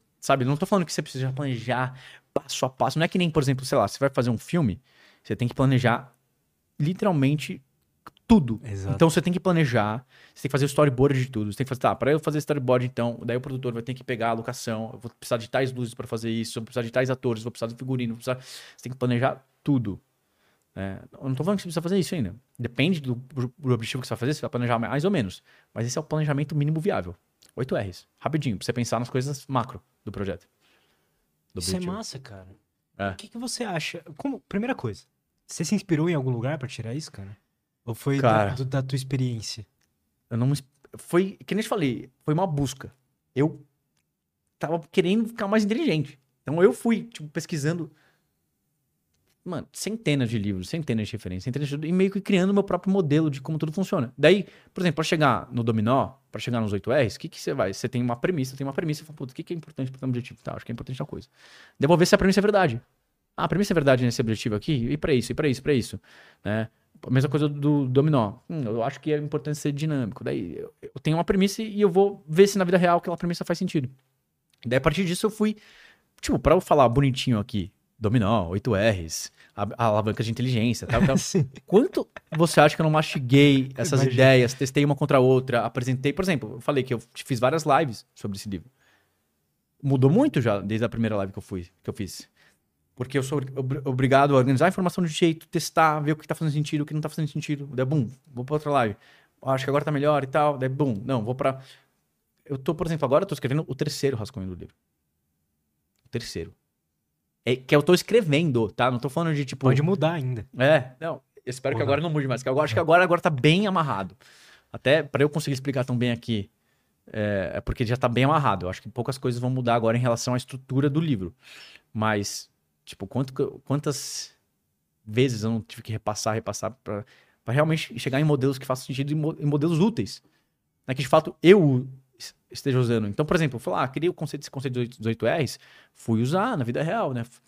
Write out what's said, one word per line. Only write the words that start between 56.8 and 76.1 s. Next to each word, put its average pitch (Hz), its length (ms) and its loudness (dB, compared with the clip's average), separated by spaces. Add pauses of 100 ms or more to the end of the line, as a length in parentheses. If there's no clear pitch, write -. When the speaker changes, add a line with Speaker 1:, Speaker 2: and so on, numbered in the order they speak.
Speaker 1:
R's, 127 240 2
o - 40 -16
que 165 100 -10
que - 120 -18
você - 120 -4
vai? 98 200 0
Você - 160 -6
tem 120 120 -2
uma 120 140 0
premissa, 139 400 -2
tem 139 120 -6
uma 139 60 -6
premissa, 156 300 -4
fala, 151 140 -20
"Puta, 135 140 -10
o - 40 -20
que 170 80 -10
que - 100 -10
é 170 40 -6
importante 135 320 -8
pra 131 100 -16
ter 135 60 -8
um 131 40 -2
objetivo?" 120 340 -6
Tá, - 120 -10
acho - 100 -14
que - 60 -10
é - 20 -8
importante 131 240 -10
tal - 100 -8
coisa. - 200 -14 (520)
Daí 139 60 2
eu - 20 4
vou 170 100 6
ver 175 80 6
se - 80 4
a 202 40 8
premissa 190 220 4
é 190 40 4
verdade. 185 360 2 (560)
Ah, - 100 -2
a - 20 0
premissa 190 260 0
é - 20 0
verdade 135 300 4
nesse 120 160 0
objetivo 110 340 -2
aqui? 127 180 -2 (180)
E 147 60 0
pra 156 160 0
isso, 123 180 0
e - 40 -6
pra 156 120 0
isso, 127 140 0
e - 20 -12
pra 147 100 2
isso, 107 260 -2 (440)
né? 107 260 -2 (380)
A - 20 -6
mesma 131 200 2
coisa 151 180 2
do 143 400 0
dominó. 131 520 2 (100)
"Hum, 165 160 -6
eu 113 180 -2
acho 139 160 -6
que 151 140 -4
é 147 40 2
importante 151 400 -6
ser 147 140 -2
dinâmico." 143 520 -2
Daí 113 340 -6
eu, - 240 -12
eu - 100 -16 (100)
tenho 156 160 0
uma 170 60 0
premissa 196 400 0
e 208 180 -6
eu 202 80 6
vou 196 380 2
ver 165 200 8
se 202 100 -2
na 185 80 2
vida 175 120 4
real 175 200 4
aquela 175 200 -4
premissa 175 280 -4
faz 170 120 -2
sentido. 160 320 -2 (760)
Daí 120 120 0
a 131 40 2
partir 160 240 2
disso 175 200 0
eu 214 60 0
fui, 214 240 0 (680)